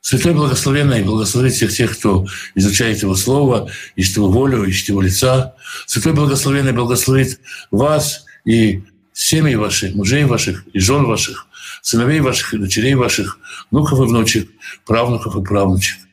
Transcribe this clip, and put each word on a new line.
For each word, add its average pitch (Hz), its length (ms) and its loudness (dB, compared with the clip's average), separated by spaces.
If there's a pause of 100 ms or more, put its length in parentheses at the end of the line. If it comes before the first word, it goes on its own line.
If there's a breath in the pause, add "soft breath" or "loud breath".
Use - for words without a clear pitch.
Святой 165 320 2
благословенный 139 680 0
благословит 110 520 0
всех - 180 -2
тех, - 260 -2
кто 95 280 0 (280 loud breath)
изучает 104 480 0
Его 98 120 0
Слово, 123 560 0 (260 loud breath)
ищет 95 200 0
Его 104 120 2
волю, 120 360 2
ищет 95 260 -2
Его 98 100 0
лица. 127 540 2 (320 loud breath)
Святой 156 260 -2
благословенный 139 600 0
благословит 127 680 0 (300 loud breath)
вас 143 560 0 (180 loud breath)
и 110 380 2 (320)
семьи 151 400 2
ваши, 104 400 -2
мужей 110 300 0
ваших 110 400 -2 (100)
и 104 40 -2
жен 123 280 2
ваших, - 400 -4 (360 loud breath)
сыновей 123 380 0
ваших 123 340 -2
и 110 40 -4
дочерей 107 360 0
ваших, 117 440 -2 (320 loud breath)
внуков 147 300 2
и - 20 6
внучек, 113 480 0 (360 loud breath)
правнуков 113 500 -2
и 104 60 -4
правнучек. 95 560 0 (140)